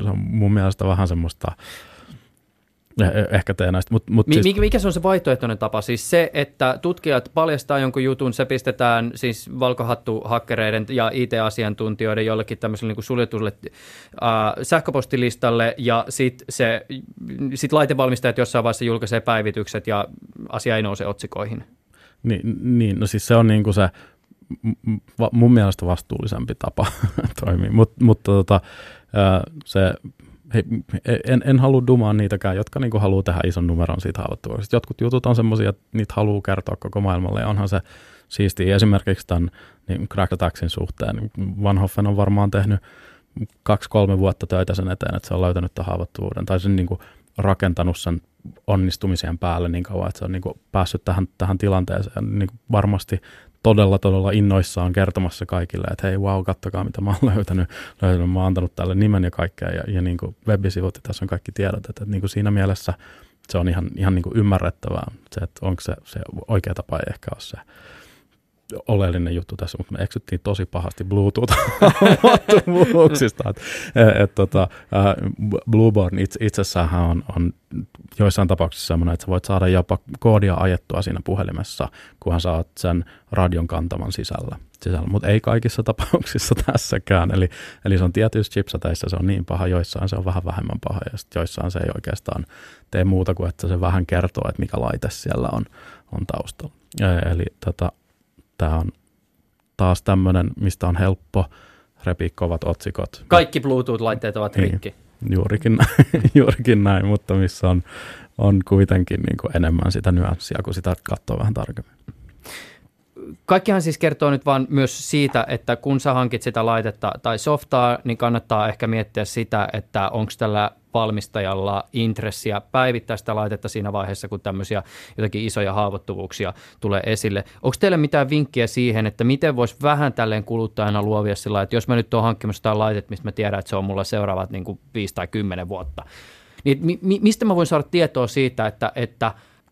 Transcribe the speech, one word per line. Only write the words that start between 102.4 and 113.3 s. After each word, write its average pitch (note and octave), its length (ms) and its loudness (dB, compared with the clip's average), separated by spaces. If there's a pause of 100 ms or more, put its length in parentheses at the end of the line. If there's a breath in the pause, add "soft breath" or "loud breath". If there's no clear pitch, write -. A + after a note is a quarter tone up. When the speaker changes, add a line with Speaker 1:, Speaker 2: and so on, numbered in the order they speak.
Speaker 1:
otsikot. - 640 -6
Speaker 2:
Kaikki E3+ 320 4
Bluetooth-laitteet A2+ 800 -2
ovat G#2+ 180 -2
Speaker 1:
Niin. F#2+ 160 2
Speaker 2:
rikki. F#2+ 240 -6 (340)
Speaker 1:
Juurikin G2+ 460 2
näin, - 480 4
<laughs> - 120 6
juurikin A2+ 480 6
näin, G2 220 2
mutta G#2 280 0
missä F#2+ 360 2
on, F2+ 140 4 (540 loud breath)
on G2+ 300 4
kuitenkin G2 520 4
niinku - 360 -2
enemmän E2+ 360 2
sitä F#2 200 0
nyanssia, F2 520 0
kun - 100 -6
sitä F2+ 200 -2 (100)
katsoo - 360 -4
vähän A2 140 0
tarkemmin. - 400 -8 (1500 loud breath)